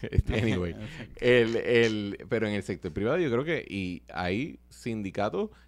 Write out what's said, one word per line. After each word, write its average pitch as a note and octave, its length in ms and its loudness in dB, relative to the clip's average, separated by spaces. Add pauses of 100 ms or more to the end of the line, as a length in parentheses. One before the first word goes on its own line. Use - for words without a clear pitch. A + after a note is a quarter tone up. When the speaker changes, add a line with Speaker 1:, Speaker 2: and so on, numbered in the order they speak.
Speaker 1:
<laughs> - 100 -8
Este, - 300 2
anyway, F#2 340 0 (220)
Speaker 2:
<laughs> - 240 -14
Speaker 1:
el, A#2 360 6
el, G#2+ 720 2
pero A2+ 180 0
en G#2 60 -2
el G2+ 80 -2
sector F#2 280 -6
privado A2 280 0
yo E3 120 0
creo A#2+ 140 0
que D#3+ 240 -2
y F2+ 340 -6 (120)
hay F#2 440 -4 (120)
sindicatos A2+ 800 -4 (180)